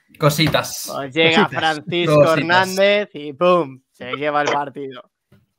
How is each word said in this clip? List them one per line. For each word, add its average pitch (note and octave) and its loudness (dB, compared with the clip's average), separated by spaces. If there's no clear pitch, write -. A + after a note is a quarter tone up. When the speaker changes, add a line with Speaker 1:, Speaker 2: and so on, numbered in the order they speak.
Speaker 1:
Cositas. - -2
Speaker 2:
Pues C3+ -10
llega D#3+ 4
Speaker 3:
Cositas. D3+ -4
Speaker 2:
Francisco D#3+ -2
Speaker 1:
Cositas. D3+ 4
Speaker 2:
Hernández F#3+ 2
y D3 -12
¡pum! D#3 0
Se B2+ -12
lleva D3 -2
el C#3+ -2
partido. C#3 -8